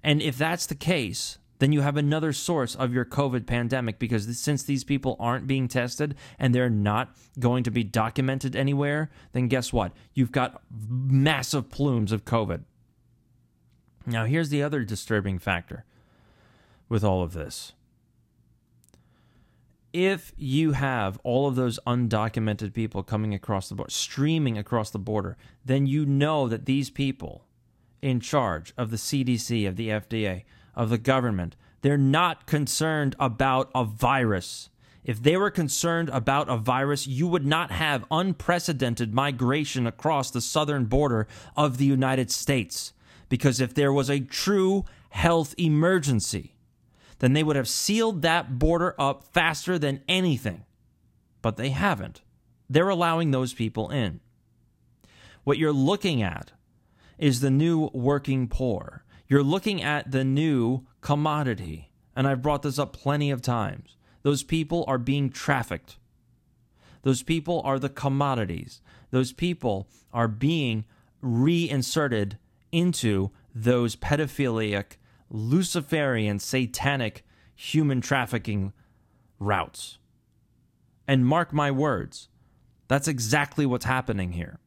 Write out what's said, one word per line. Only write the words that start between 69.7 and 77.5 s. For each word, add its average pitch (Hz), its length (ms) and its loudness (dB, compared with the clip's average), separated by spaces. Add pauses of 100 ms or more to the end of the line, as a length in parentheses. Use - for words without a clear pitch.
are 117 160 2
being 117 560 0 (360)
reinserted 131 1200 0 (340)
into 113 580 0 (240)
those 120 420 2
pedophilic, 117 1000 -2 (340)
Luciferian, 131 1080 0
satanic 127 840 -2 (300)